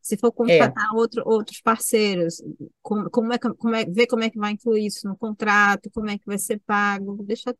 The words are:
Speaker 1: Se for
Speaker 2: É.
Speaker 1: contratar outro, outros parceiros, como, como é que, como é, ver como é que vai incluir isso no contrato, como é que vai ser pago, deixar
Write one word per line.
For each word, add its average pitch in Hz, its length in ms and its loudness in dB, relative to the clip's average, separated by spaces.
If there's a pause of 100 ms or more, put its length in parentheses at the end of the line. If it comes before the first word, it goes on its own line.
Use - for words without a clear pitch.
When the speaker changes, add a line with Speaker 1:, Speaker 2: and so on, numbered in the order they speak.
Speaker 1:
Se - 160 -4
for 240 120 2
Speaker 2:
É. - 20 2
Speaker 1:
contratar 214 640 4
outro, 233 280 0
outros - 380 -2
parceiros, 202 800 0 (400)
como, 208 300 -4
como 233 220 0
é 240 40 0
que, 233 160 -2
como 226 220 -2
é, 226 100 -2
ver 220 220 2
como 226 160 0
é 226 80 0
que 220 80 -10
vai 208 140 -2
incluir 214 340 0
isso 202 200 -8
no 196 80 -6
contrato, 208 760 0
como 214 180 -6
é 202 80 -4
que - 80 -14
vai 202 140 -4
ser 214 260 -4
pago, 202 580 -2
deixar 233 360 -6